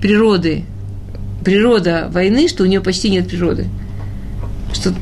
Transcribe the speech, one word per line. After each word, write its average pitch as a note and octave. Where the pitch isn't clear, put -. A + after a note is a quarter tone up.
природы, G3
природа F#3
войны, G3+
что G3+
у -
неё F#3+
почти F#3
нет F3+
природы. D#3+
Что -